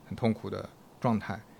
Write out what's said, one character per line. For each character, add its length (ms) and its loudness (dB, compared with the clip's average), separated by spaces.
很 40 -6
痛 200 2
苦 160 -4
的 180 -6
状 180 4
态。 220 -4